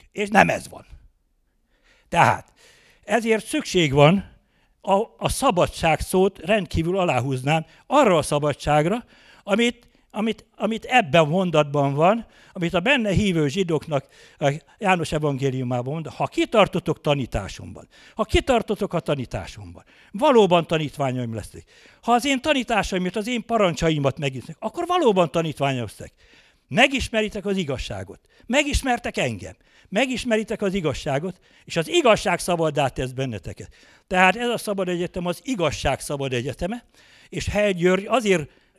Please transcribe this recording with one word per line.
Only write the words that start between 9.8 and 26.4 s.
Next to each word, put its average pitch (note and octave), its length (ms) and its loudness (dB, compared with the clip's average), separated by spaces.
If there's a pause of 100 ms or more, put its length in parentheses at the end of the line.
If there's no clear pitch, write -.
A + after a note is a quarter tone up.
amit, A3 340 -6 (120)
amit A3 280 -4
ebben E3+ 360 4
a D#3 40 4
mondatban D3 720 0
van, F#3+ 320 2 (260)
amit E3+ 220 -4
a F3 60 2
benne A3+ 300 2
hívő E3+ 380 2
zsidóknak D#3 580 -2 (320)
a C#3+ 140 0 (260)
János F3+ 340 0
evangéliumában C3 800 -2
mond, D#3+ 140 -8
„Ha C3+ 200 -4
kitartotok F#3+ 760 0
tanításomban, G2 880 -4 (260)
ha A3 100 -2
kitartotok A3 680 0
a E3 80 -2
tanításomban, G2+ 840 -8 (260)
valóban G3 560 4
tanítványaim B2+ 680 -2
lesztek. - 300 -12 (380)
Ha A#3 100 0
az A#3+ 120 2
én C#4 160 0
tanításaimért, G#3 760 -2
az G#3+ 120 -4
én A#3+ 160 -4
parancsaimat D#3+ 760 0
megisznek, C#3 400 -6
akkor E4+ 280 -6
valóban A#3+ 440 2
tanítványok C#3 560 -2
lesztek. - 260 -16 (560)